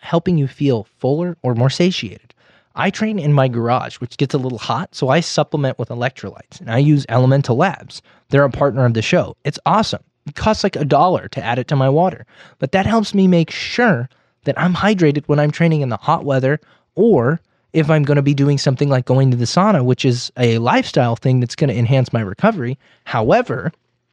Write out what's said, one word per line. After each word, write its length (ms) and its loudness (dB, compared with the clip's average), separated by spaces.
helping 380 -2
you 100 0
feel 400 -2
fuller 440 -2
or 120 -2
more 160 2
satiated. 600 -4
I 140 -2
train 280 -4
in 140 0
my 160 4
garage, 480 -4
which 200 -12
gets 180 -2
a 40 0
little 200 -6
hot, 360 -6
so 140 -2
I 120 4
supplement 580 -4
with 100 -6
electrolytes, 720 -10
and 100 -14
I 80 0
use 300 4
Elemental 480 2
Labs. 440 -4
They're 160 4
a 60 0
partner 340 0
of 100 2
the 80 -2
show. 420 0
It's 220 -6
awesome. 360 -2
It 100 -16
costs, 260 -2
like, 140 -2
a 80 -2
dollar 440 2
to 160 -10
add 140 -2
it 100 -6
to 80 0
my 120 2
water, 380 0
but 140 -4
that 140 0
helps 280 0
me 120 4
make 240 2
sure 580 -2
that 140 -2
I'm 160 0
hydrated 520 0
when 140 2
I'm 100 2
training 300 0
in 80 -2
the 80 -4
hot 280 -2
weather, 360 0
or 460 2
if 180 0
I'm 140 4
gonna 180 2
be 120 2
doing 240 2
something 300 0
like 160 0
going 260 2
to 60 2
the 80 0
sauna, 400 2
which 200 0
is 320 -2
a 220 2
lifestyle 580 0
thing 240 2
that's 160 -4
gonna 160 0
enhance 400 0
my 80 0
recovery. 580 -2
However, 680 0